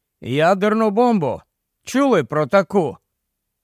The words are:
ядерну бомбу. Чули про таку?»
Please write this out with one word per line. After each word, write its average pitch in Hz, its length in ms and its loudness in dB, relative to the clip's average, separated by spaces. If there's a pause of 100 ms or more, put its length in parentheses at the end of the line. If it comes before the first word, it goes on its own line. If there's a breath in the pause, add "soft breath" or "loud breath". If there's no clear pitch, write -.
(220)
ядерну 196 680 0
бомбу. 196 500 0 (420)
Чули 254 400 0
про 147 240 -4
таку?» 180 500 0 (680)